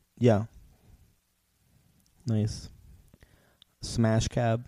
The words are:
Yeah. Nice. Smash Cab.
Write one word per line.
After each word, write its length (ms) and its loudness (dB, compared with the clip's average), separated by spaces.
Yeah. 260 4
Nice. 400 -2
Smash 460 0
Cab. 400 -2